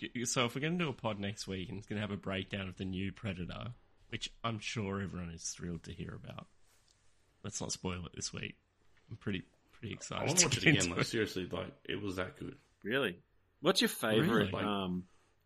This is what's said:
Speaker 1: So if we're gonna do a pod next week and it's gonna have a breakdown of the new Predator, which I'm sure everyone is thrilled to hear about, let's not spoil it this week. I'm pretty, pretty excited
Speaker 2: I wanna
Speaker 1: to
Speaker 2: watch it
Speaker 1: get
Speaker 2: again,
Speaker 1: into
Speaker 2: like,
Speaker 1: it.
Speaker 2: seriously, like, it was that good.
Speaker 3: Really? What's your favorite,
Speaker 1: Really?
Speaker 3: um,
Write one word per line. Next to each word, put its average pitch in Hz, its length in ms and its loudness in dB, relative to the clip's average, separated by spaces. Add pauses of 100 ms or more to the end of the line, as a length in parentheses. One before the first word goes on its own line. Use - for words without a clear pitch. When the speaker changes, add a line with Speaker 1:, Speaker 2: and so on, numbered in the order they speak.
(240)
Speaker 1:
So 120 220 4
if 113 80 0
we're 135 80 0
gonna 165 160 0
do 170 100 2
a 127 60 -2
pod 107 260 -2
next 98 260 -4
week 95 220 -4
and 90 100 -6
it's 104 80 -10
gonna 104 140 -2
have 104 100 -2
a 101 60 -2
breakdown 95 520 -2
of 87 80 -10
the 98 80 -4
new 92 280 -2
Predator, 95 560 -6 (400)
which - 220 -6 (120)
I'm 113 180 -2
sure 98 420 -2
everyone 87 280 -4
is 82 200 -10
thrilled 85 340 -6
to - 80 -10
hear 82 320 -8
about, - 220 -12 (1000)
let's - 160 -6
not - 120 -4
spoil 90 340 -4
it - 80 -12
this - 180 -6
week. - 240 -6 (540)
I'm 113 60 -10
pretty, 95 260 -2 (300)
pretty 98 220 -8
excited - 280 -6
Speaker 2:
I - 40 0
wanna 165 120 4
Speaker 1:
to 175 80 8
Speaker 2:
watch - 100 2
it - 80 -2
Speaker 1:
get 170 60 12
Speaker 2:
again, 101 140 8
Speaker 1:
into 87 120 0
Speaker 2:
like, 110 80 0
Speaker 1:
it. - 40 -2
Speaker 2:
seriously, 95 440 0
like, 90 200 -4 (120)
it 101 180 -2
was 95 140 -2
that 78 220 -4
good. - 180 -10 (260)
Speaker 3:
Really? 107 360 0 (420)
What's - 220 6
your 226 60 6
favorite, 117 640 4
Speaker 1:
Really? 101 120 0
Speaker 3:
um, 92 400 0 (420)